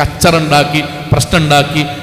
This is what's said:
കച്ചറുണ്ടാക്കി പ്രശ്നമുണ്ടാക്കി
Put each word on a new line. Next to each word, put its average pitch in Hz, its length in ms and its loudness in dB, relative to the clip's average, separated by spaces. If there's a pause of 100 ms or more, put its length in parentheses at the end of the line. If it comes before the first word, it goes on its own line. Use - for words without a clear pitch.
കച്ചറുണ്ടാക്കി 151 840 0 (280)
പ്രശ്നമുണ്ടാക്കി 147 720 2 (160)